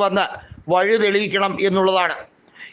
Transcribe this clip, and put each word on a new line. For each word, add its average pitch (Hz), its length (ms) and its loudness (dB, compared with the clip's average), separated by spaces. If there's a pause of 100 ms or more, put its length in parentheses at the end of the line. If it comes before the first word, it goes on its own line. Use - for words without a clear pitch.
വന്ന് 190 220 0 (480)
വഴി 196 300 2
തെളിയിക്കണം 202 500 0 (140)
എന്നുള്ളതാണ്. 185 500 2 (560)